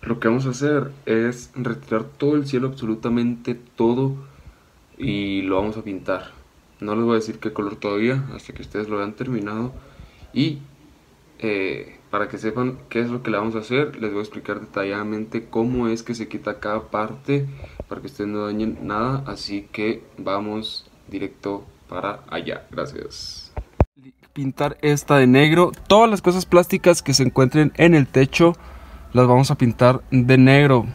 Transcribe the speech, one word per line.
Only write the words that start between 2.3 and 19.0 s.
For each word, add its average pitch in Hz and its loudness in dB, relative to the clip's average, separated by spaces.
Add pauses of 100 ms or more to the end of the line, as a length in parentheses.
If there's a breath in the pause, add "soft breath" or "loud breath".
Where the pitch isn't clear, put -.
el 147 0
cielo, 131 -2
absolutamente 120 -4
todo, 120 -2 (840 loud breath)
y 101 -4
lo 95 -2
vamos 107 -2
a 110 -12
pintar. 92 -8 (440)
No 104 -6
les 117 0
voy 117 2
a 113 2
decir 110 -4
qué 107 -8
color 101 -6
todavía 113 -2 (100)
hasta - -18
que - -18
ustedes 104 -8
lo 107 -6
vean 101 -6
terminado. 113 -8 (600 loud breath)
Y, 143 -2 (800)
eh, 95 -6 (100)
para 104 -6
que 104 -12
sepan 123 -4 (100)
qué 117 -4
es 120 -4
lo 123 -6
que 117 -6
le 101 -2
vamos 113 -4
a 110 -4
hacer, 131 -4
les 107 -6
voy 101 -4
a 107 -6
explicar 104 -10
detalladamente 107 -6
cómo 117 -2
es 113 -4
que 117 -8
se 110 -10
quita 104 -10
cada 107 -6
parte 123 -6 (400 loud breath)
para - -10
que - -16
ustedes 104 -8
no 104 -6
dañen 107 -4
nada. 123 -4